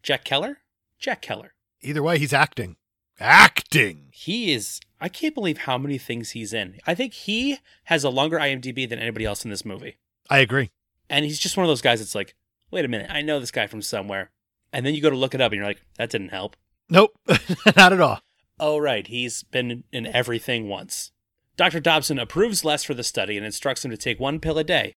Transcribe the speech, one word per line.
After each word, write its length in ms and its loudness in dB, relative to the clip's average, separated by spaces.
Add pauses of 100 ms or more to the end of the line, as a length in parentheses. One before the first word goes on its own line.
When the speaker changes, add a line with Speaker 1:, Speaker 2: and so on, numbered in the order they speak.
Speaker 1:
Jack 220 -2
Keller? 360 -4 (380)
Jack 220 -6
Keller. 320 -10 (300)
Speaker 2:
Either 200 -4
way, 160 2
he's 140 0
acting. 440 0 (420)
Acting! 920 6
Speaker 1:
He 400 -2
is, 260 -4 (220)
I 80 -6
can't 260 -4
believe 240 -2
how 200 -2
many 180 -4
things 360 -8
he's 200 -10
in. 340 -6
I 80 0
think 200 -6
he 440 -4 (260)
has 200 0
a 60 2
longer 280 0
I 120 0
M 100 -4
D 120 -10
B 120 -4
than 140 -6
anybody 260 -6
else 180 -4
in 80 -8
this 140 -8
movie. 320 -14 (320)
Speaker 2:
I 120 4
agree. 300 0 (380)
Speaker 1:
And 160 -2
he's 140 -6
just 180 -4
one 80 2
of 40 2
those 120 2
guys 200 2
that's 140 -10
like, 200 -8 (360)
"Wait 140 -2
a 40 -2
minute, 220 -6
I 120 -4
know 180 0
this 100 -8
guy 180 -2
from 120 -10
somewhere." 520 -6 (380)
And 140 -6
then 100 -2
you 60 -4
go 80 4
to 80 2
look 180 -2
it 60 -2
up 100 4
and 60 -4
you're 100 -4
like, 140 -4 (160)
"That 140 -4
didn't 180 -4
help." 280 -10 (340)
Speaker 2:
Nope, 320 6
<laughs> 60 -8 (460)
not 200 10
at 80 4
all. 180 2 (400)
Speaker 1:
Oh, 160 2
right, 300 0
he's 380 -6
been 480 -4
in 140 -6
everything 600 -2
once. 440 -10 (440)
Doctor 240 0
Dobson 380 2
approves 480 -2
Les 180 -2
for 80 -6
the 100 -6
study 360 -4
and 80 -6
instructs 360 -6
him 80 -6
to 60 -8
take 240 -4
one 200 -4
pill 180 -2
a 60 -2
day. 340 0